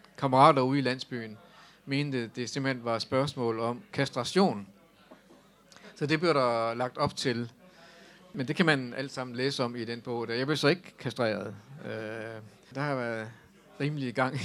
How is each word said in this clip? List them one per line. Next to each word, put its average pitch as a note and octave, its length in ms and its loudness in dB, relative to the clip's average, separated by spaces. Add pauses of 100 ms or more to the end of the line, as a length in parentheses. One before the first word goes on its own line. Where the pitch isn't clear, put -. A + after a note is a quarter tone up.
(180)
kammerater C3+ 440 8
ude C3 160 2
i C#3 40 0
landsbyen B2 540 -4 (500)
mente, C3+ 400 -2 (100)
det B2 140 -4
simpelthen C3 340 -2
var A#2 120 0
et G#2+ 60 -2
spørgsmål C3 580 0
om A#2+ 220 -2 (100)
kastration. C3 760 0 (1300)
Så D3+ 100 -2
det D#3 140 2
blev E3 140 4
der A#2 400 2
lagt B2 240 -4
op D3 180 0
til. A#2 360 -2 (800)
Men B2+ 160 -6
det D#3 80 -4
kan F3+ 100 4
man C3 300 2
alt C3+ 160 -8
sammen B2+ 240 -8
læse C3+ 280 -2
om A#2+ 120 -4
i A#2 80 -6
den A#2 160 -8
bog A#2 280 -6
der. A#2 60 -4
Jeg B2+ 120 -2
blev D3+ 100 0
så C#3+ 120 2
ikke - 300 0
kastreret. A2 560 -2 (300)
Øh, A#2 60 -8 (840)
der C3+ 60 -6
har C#3+ 140 -2
været A#2 340 -4 (520)
rimelig C#3 340 -4
gang C3 200 2 (100)